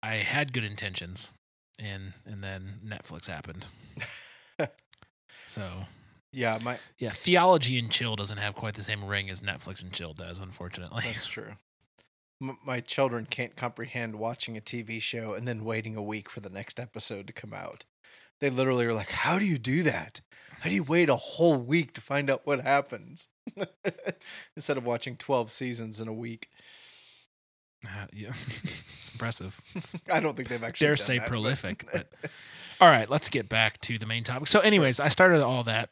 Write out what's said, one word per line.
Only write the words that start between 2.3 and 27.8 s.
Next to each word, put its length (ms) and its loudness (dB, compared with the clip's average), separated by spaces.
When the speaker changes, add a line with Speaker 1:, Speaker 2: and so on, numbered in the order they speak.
Speaker 1:
then 420 -10
Netflix 440 -10
happened. 380 -12
Speaker 2:
<laughs> 100 -2
Speaker 1:
So 400 -10
Speaker 2:
Yeah, 300 0
my 160 -4
Speaker 1:
yeah, 120 -4
theology 680 4
and 120 -2
chill 240 0
doesn't 240 -4
have 160 -4
quite 200 -6
the 80 -8
same 220 -4
ring 260 -2
as 100 -8
Netflix 420 -8
and 100 -12
chill 200 -8
does, 280 -12
unfortunately. 640 -10
Speaker 2:
That's 220 -6
true. 260 -10
M-, 220 -10
my 160 -4
children 480 0
can't 280 -6
comprehend 600 -6
watching 400 -6
a 40 -10
T 220 -6
V 180 -8
show 320 -4
and 160 -6
then 160 -4
waiting 320 -4
a 60 -6
week 260 -6
for 120 -12
the 100 -14
next 280 -10
episode 500 -8
to 40 -16
come 220 -14
out. 320 -12
They 100 2
literally 360 2
are 80 2
like, 160 -4
"How 280 0
do 60 2
you 140 2
do 260 0
that? 360 0
How 80 -4
do 60 0
you 100 2
wait 240 4
a 80 6
whole 400 4
week 380 2
to 60 -12
find 300 -2
out 160 2
what 160 2
happens?" 680 0
<laughs> 1000 -8
Instead 200 -2
of 80 -6
watching 320 -2
twelve 340 0
seasons 500 -6
in 80 -6
a 40 -6
week. 360 -10